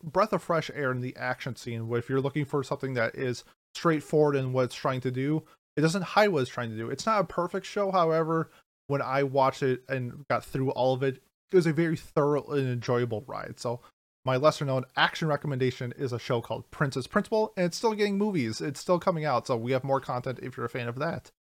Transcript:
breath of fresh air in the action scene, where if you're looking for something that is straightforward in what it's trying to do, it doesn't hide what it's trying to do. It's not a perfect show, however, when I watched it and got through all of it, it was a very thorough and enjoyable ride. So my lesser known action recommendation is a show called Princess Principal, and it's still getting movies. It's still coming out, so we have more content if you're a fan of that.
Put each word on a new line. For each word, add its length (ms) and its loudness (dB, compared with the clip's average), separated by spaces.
breath 300 0
of 100 0
fresh 320 -2
air 160 -2
in 100 -2
the 160 -6
action 400 -6
scene, 320 -8
where 100 0
if 100 -6
you're 120 2
looking 240 0
for 180 -2
something 320 -4
that 200 0
is 300 -4
straightforward 640 4
in 160 -2
what 140 2
it's 80 -6
trying 260 -2
to 100 -2
do, 320 0
it 20 4
doesn't 220 2
hide 260 4
what 140 2
it's 80 -2
trying 180 -6
to 80 -8
do. 140 -6
It's 160 -6
not 160 2
a 20 0
perfect 400 -4
show, 260 -2
however, 600 2
when 120 0
I 220 0
watched 400 2
it 260 0
and 400 -6
got 160 0
through 280 -2
all 200 2
of 100 -2
it, 200 -2
it 60 6
was 100 6
a 60 2
very 240 2
thorough 540 0
and 180 0
enjoyable 580 0
ride. 320 -10
So 220 -6
my 100 2
lesser 300 4
known 180 0
action 340 0
recommendation 680 -2
is 160 -4
a 60 -2
show 240 -2
called 280 -8
Princess 360 -2
Principal, 500 0
and 100 2
it's 120 -4
still 160 0
getting 240 0
movies. 420 0
It's 180 -6
still 200 2
coming 260 0
out, 220 0
so 100 0
we 160 -2
have 120 0
more 160 2
content 420 -6
if 140 -10
you're 100 -4
a 40 -6
fan 180 -6
of 100 -6
that. 340 -4